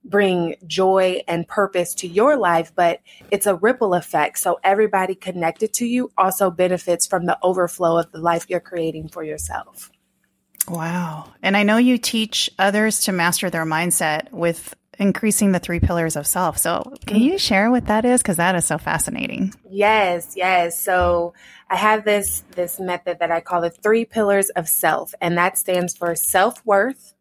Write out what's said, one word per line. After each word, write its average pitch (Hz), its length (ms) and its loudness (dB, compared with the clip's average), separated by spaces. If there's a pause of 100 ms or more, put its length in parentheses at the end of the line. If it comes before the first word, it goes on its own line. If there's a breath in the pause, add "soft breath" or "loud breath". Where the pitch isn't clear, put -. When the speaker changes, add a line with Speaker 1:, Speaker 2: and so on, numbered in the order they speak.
Speaker 1:
bring 185 500 2 (120)
joy 185 600 2
and 170 180 -2
purpose 190 480 -2
to 180 140 -8
your 233 280 4
life, 170 380 0
but 170 260 2 (300 loud breath)
it's 202 160 0
a 196 80 2
ripple 214 400 0
effect. 156 440 -2
So - 260 0
everybody 190 500 2
connected 180 600 -4
to 240 120 -2
you 247 300 -2
also 190 340 2
benefits 175 560 0
from 175 200 -2
the 165 160 0
overflow 175 560 0
of 165 120 -2
the 160 80 -16
life 170 300 0
you're 180 120 -2
creating 160 480 -6
for 165 140 -14
yourself. - 680 -12 (760)
Speaker 2:
Wow. 165 680 -6 (100)
And 196 140 0
I 208 60 2
know 208 140 4
you 247 220 4
teach - 500 -4 (100)
others 208 440 0
to 196 100 0
master 175 380 0
their 165 160 -4
mindset 160 680 -2
with 170 420 -4 (240)
increasing 202 540 2
the 180 60 2
three 170 220 -4
pillars 165 360 0
of 147 100 -6
self. 175 320 0
So 180 360 -4 (120)
can 202 100 -2
Speaker 1:
Mm-hmm. 226 80 6
Speaker 2:
you 359 140 2
share 214 320 2
what 247 160 0
that 220 200 2
is? 247 160 4
'Cause 175 140 -2
that 180 180 2
is 165 100 0
so 147 140 -2
fascinating. - 760 -4 (160)
Speaker 1:
Yes, 196 680 2
yes. 180 440 0
So 175 540 2 (340 loud breath)
I 185 80 -2
have 214 280 2
this, 208 400 0 (120)
this 175 240 -4
method 180 380 -4
that 165 120 -2
I 165 100 0
call 175 200 -2
the 170 100 -2
three 226 360 0
pillars 202 440 2
of 165 180 -4
self, - 520 0
and 170 160 0
that 180 220 2
stands 180 380 -2
for 170 180 -2
self-worth 202 1080 0